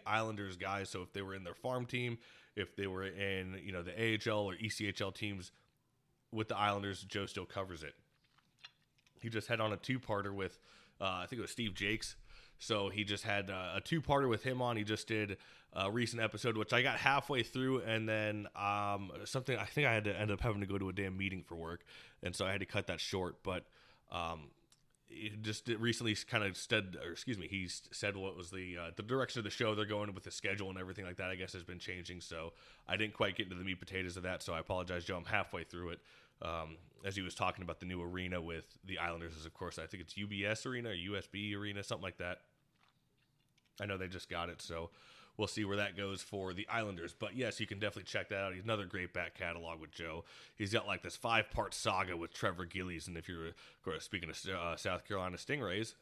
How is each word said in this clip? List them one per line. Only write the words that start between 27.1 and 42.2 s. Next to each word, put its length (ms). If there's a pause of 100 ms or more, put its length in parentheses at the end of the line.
excuse 260
me, 100
he 180
s-, 260
said 260
what 180
was 160
the, 260
uh, 180
the 80
direction 360
of 40
the 60
show 240
they're 120
going 280
with 100
the 80
schedule 380
and 80
everything 280
like 120
that, 120
I 60
guess, 180
has 100
been 160
changing. 420
So 320 (340)
I 100
didn't 160
quite 220
get 100
into 120
the 60
meat 160
potatoes 380
of 60
that, 200
so 100
I 60
apologize, 460
Joe. 120
I'm 80
halfway 380
through 260
it. 100 (420)
Um, 360 (280)
as 100
he 60
was 140
talking 280
about 160
the 60
new 160
arena 400
with 240 (200)
the 120
Islanders, 380
is, 100
of 80
course, 240
I 100
think 160
it's 140
U 80
B 200
S 200
Arena 240
or 40
U 240
S 100
B 260
Arena, 300
something 200
like 140
that. 240 (1400)